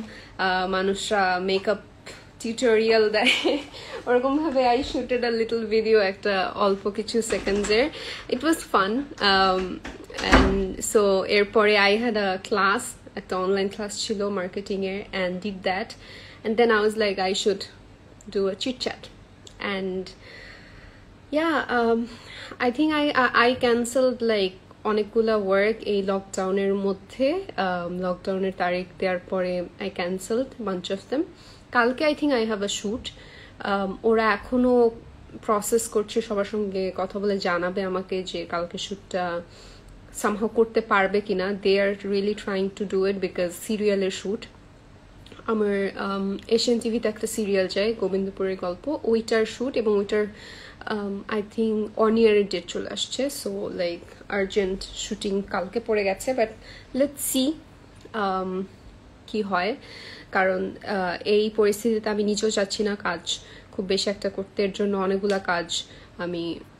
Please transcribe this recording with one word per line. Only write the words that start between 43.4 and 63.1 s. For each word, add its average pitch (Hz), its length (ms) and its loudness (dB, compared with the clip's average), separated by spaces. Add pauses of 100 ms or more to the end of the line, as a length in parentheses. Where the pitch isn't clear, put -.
সিরিয়ালের 202 440 2
শ্যুট। 202 360 -6 (1000)
আমার, 202 500 2
আম, 196 420 -4 (100)
এশিয়ান 233 320 2
টিভিতে 226 280 0
একটা 214 180 -4
সিরিয়াল 196 400 0
যায়, 202 280 0
গোবিন্দপুরের 190 600 -2
গল্প, 185 480 -4
ওইটার 226 420 2
শ্যুট 247 300 -4
এবং 214 220 2
ওইটার, 208 280 0 (540)
আম, 202 480 -6
I 214 140 -2 (140)
think 214 300 0 (140)
on 220 120 6
air-এর 214 380 6
ডেট 170 160 -4
চলে - 240 -8
আসছে। - 360 -4
So, 226 240 -6
like, 180 840 -6
আর্জেন্ট 196 500 0
শুটিং 202 680 -4
কালকে 196 360 -4
পড়ে 208 180 0
গেছে, 190 280 -2
but 240 140 2 (540)
let's - 360 -2
see, 262 160 2 (600)
আম, 190 500 -2 (640)
কি 214 160 -2
হয়। 190 340 0 (560)
কারণ, 190 380 2 (120)
আহ, 185 420 -2
এই 208 320 4
পরিস্থিতিতে 214 540 2
আমি 208 140 0
নিজেও 208 260 0
চাচ্ছি 202 320 0
না 202 120 0
কাজ 180 460 -6 (320)